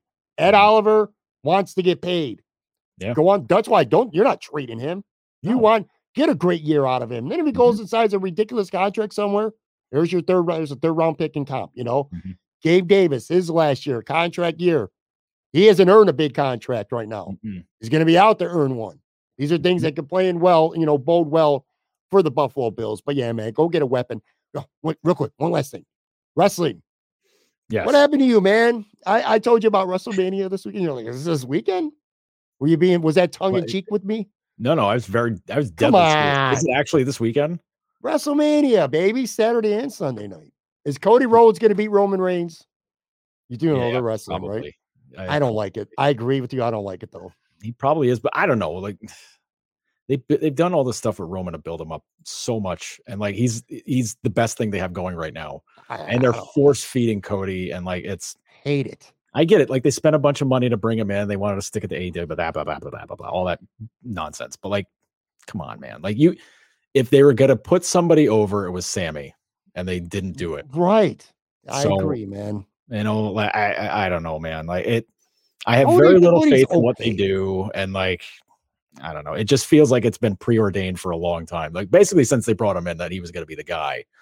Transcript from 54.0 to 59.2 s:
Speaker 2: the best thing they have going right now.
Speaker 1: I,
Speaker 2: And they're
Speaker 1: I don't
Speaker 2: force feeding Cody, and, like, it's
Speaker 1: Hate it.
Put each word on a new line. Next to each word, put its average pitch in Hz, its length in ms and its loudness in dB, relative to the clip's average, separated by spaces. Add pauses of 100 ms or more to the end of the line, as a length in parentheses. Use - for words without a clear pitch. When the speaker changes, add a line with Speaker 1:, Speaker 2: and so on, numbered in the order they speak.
Speaker 2:
the 120 80 -2
best 117 280 -2
thing 110 120 -4
they 98 80 -4
have 90 140 -6
going 90 240 -8
right 80 180 -10
now. 78 280 -14 (260)
Speaker 1:
I, 117 100 -12
Speaker 2:
And 123 240 -4
they're 123 100 4
Speaker 1:
I 113 60 -4
don't - 140 -14
Speaker 2:
force 143 300 4
feeding 113 380 -2
Cody, 95 500 -6
and, 90 140 -10
like, 90 200 -6
it's - 320 -12 (280)
Speaker 1:
Hate 143 220 -2
it. - 260 -20 (220)